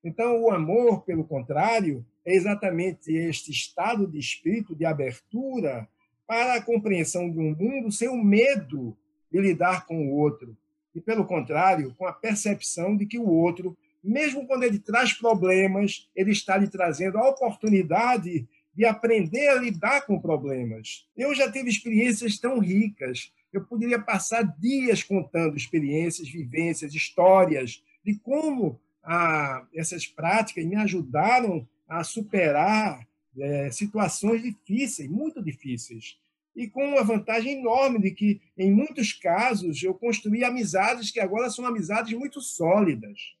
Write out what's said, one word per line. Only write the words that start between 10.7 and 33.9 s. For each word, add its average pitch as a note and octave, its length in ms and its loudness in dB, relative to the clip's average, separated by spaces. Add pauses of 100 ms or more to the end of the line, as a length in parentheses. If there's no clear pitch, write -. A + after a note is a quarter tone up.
E, E3+ 60 -10
pelo G#3+ 260 0
contrário, D#3 720 2
com F#3 80 -6
a F3 80 -4
percepção G#3 840 -2
de G3+ 100 0
que A3+ 120 -8
o A#3 100 -2
outro, F3 500 2 (260)
mesmo C4+ 420 0
quando B3+ 180 0
ele G#3 160 2
traz A#3+ 340 0
problemas, F#3+ 1040 2
ele F#3+ 160 2
está G3 260 0
lhe G3+ 100 4
trazendo F#3 500 -2
a B3+ 120 6
oportunidade G3+ 1160 2 (260)
de G#3+ 120 2
aprender A3 640 2
a C4+ 60 6
lidar G#3 500 0
com F#3+ 140 0
problemas. C3 960 -4
Eu C#4 200 -2
já B3+ 160 2
tive B3+ 180 -6
experiências A3+ 680 0
tão B3 220 0
ricas, F#3 720 0 (200)
eu G3 140 -4
poderia A#3 340 -2
passar A3 440 -2
dias A#3 600 0
contando E3 540 -2
experiências, D#3 720 -2
vivências, D#3 640 -4
histórias, E3 920 4 (200)
de G#3 120 -2
como B3+ 640 -2 (240)
a, D#3 640 -2 (100)
essas E3 320 -8
práticas F3+ 580 -2
me F3+ 100 -2
ajudaram F#3 920 0 (200)
a E3 160 -6
superar, F3+ 1040 0 (320)
é, C#3 340 -2
situações G#3 680 -2